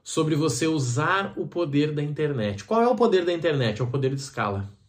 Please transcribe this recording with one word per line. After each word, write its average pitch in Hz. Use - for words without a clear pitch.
sobre 156
você 156
usar 160
o 160
poder 151
da 147
internet. 143
Qual 226
é 233
o 247
poder 208
da 175
internet? 135
É -
o 120
poder 135
de 139
escala. 101